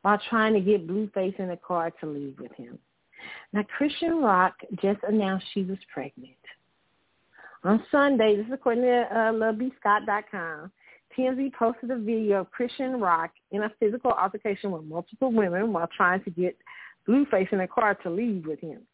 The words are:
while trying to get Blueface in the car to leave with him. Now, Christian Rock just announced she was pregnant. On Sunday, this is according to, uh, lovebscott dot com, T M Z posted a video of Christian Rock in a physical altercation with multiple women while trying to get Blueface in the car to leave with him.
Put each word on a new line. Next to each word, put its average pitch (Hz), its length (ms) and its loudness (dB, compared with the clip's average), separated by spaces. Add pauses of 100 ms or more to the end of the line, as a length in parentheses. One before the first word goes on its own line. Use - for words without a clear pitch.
while 202 160 2 (100)
trying 220 240 2
to 202 80 4
get 190 260 2
Blueface 196 520 -4
in 185 100 -4
the 175 80 -6
car 170 420 -4
to - 60 -10
leave 143 340 -10
with 120 140 -14
him. 120 260 -18 (760)
Now, 202 100 0 (140)
Christian 330 440 0
Rock 185 320 4 (280)
just 202 220 0
announced 190 500 0
she 196 100 -2
was 190 140 -6 (160)
pregnant. - 400 -12 (1300)
On 214 280 4
Sunday, 254 460 6
this 214 100 -4
is 247 60 -6
according 247 300 0
to, 247 280 4
uh, 226 220 2
lovebscott 220 720 0
dot 208 260 -2
com, 165 400 -10 (440)
T 254 120 0
M 262 80 -2
Z 269 240 -2
posted 240 320 0
a 254 60 -4
video 214 420 0
of 180 120 -8
Christian 254 480 -4
Rock 170 320 2 (200)
in 202 120 -4
a 214 60 -2 (100)
physical 233 320 2
altercation 196 600 -2
with 160 140 -8
multiple 175 460 -4
women 208 420 0
while 170 220 -2
trying 185 280 2
to 190 80 -8
get 180 260 -2 (500)
Blueface 220 440 2
in 202 80 0
the 185 80 -2
car 214 280 2
to 190 140 -8
leave 190 360 -2
with 156 140 -8
him. 160 220 -14 (120)